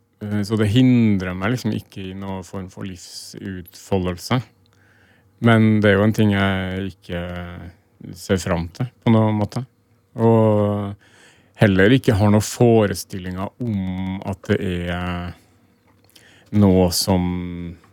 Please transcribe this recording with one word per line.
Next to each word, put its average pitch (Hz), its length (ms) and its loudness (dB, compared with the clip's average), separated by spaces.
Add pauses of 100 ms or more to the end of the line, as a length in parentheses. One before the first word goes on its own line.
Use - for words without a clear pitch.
(220)
Eh, 104 220 -4
så 107 140 -4
det 104 140 2
hindrer 110 640 4
meg 95 160 -4
liksom 113 220 -4
ikke 98 380 -10
i - 20 -12
noen 98 300 -10
form 95 260 -12
for 107 140 -16
livsutfoldelse. 92 1600 -8 (1000)
Men 110 400 4
det 104 100 4
er 98 60 4
jo 101 60 4
en 110 100 2
ting 107 180 2
jeg 95 640 -2
ikke 87 300 -10 (880)
ser 92 240 -4
fram 87 320 -2
til - 180 -6 (160)
på 117 80 2
noen 110 240 4
måte. 107 300 -4 (500)
Og 107 800 2 (600)
heller 98 340 4
ikke 127 260 4
har 104 160 2
noen 107 100 4
forestillinger 98 1080 0 (100)
om 95 640 -6
at 98 200 -8
det 90 460 -2
er 87 440 -6 (1200)
noe 92 400 4
som, 90 840 -4 (180)